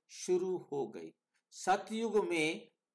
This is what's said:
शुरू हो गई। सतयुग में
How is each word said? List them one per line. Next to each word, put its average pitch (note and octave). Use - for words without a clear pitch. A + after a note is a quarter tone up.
शुरू F#3
हो C#3
गई। E2
सतयुग G3+
में E3+